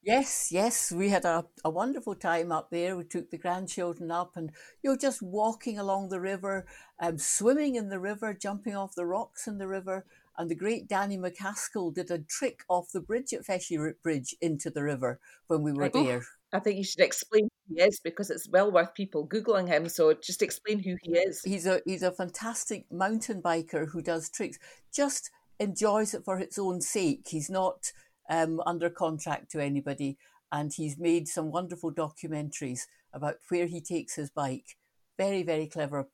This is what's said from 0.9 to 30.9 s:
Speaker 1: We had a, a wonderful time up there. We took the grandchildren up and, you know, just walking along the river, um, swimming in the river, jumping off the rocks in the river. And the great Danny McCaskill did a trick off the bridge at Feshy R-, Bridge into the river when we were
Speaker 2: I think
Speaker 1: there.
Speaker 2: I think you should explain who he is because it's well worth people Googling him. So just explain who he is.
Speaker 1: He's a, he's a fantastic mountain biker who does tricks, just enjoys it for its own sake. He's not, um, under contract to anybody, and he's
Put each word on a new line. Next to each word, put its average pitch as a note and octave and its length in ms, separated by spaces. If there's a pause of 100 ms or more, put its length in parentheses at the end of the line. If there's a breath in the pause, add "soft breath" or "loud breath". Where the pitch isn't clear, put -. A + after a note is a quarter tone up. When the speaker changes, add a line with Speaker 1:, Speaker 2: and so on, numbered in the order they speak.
Speaker 1:
We F#3+ 200
had F#3 160
a, E3 180 (180)
a D#3+ 60
wonderful A3 460
time E3+ 360
up D#3 200
there. F3 260
We F3 80
took E3+ 260
the E3+ 60
grandchildren F3 760
up F3 260
and, D#3+ 140 (320 loud breath)
you C4+ 80
know, C4 60
just C4+ 240
walking G#3+ 580
along G3 300
the F#3 120
river, F#3+ 460 (360 loud breath)
um, E3+ 160
swimming C4 560
in G#3+ 160
the F#3+ 100
river, G#3 320
jumping G3+ 420
off G3 200
the F3 100
rocks F3 420
in G#3 120
the F#3+ 100
river. F#3+ 380 (320 soft breath)
And E3+ 120
the E3+ 40
great G3 340
Danny G3+ 300
McCaskill F#3 760
did F3+ 160
a F3 80
trick - 420 (100)
off F3+ 220
the A#3 100
bridge A#3+ 320
at - 100
Feshy F3+ 340
R-, D#3 240
Bridge D3 380
into D#3+ 300
the D3 120
river C3 380 (280 soft breath)
when D#3 140
we D3+ 120
were C#3 100
Speaker 2:
I - 60
think C#4 180
Speaker 1:
there. B2 140 (320)
Speaker 2:
I G3 60
think G3 180
you G3 60
should - 200
explain G#3+ 440 (200)
who E3 60
he E3+ 80
is - 200
because F#3 280
it's - 180
well G3 240
worth F3 220
people F3+ 340
Googling G#3 400
him. D#3+ 220
So D#3+ 240
just - 260
explain G#3 420
who F3+ 200
he E3 100
is. F3+ 320
Speaker 1:
He's F#3+ 220
a, F#3 180
he's F#3 180
a F#3 80
fantastic G3+ 800
mountain G3+ 520
biker E3 480
who E3 100
does E3 300
tricks, - 280 (360 loud breath)
just C#4+ 360 (280 soft breath)
enjoys G#3 560
it - 100
for F#3+ 140
its F#3+ 200
own F#3 220
sake. D#3+ 480
He's D#3 220
not, F#3 420 (380 soft breath)
um, D#3+ 340
under E3+ 240
contract D#3+ 640
to D#3 120
anybody, C#3 540 (360 soft breath)
and D3 200
he's D3+ 240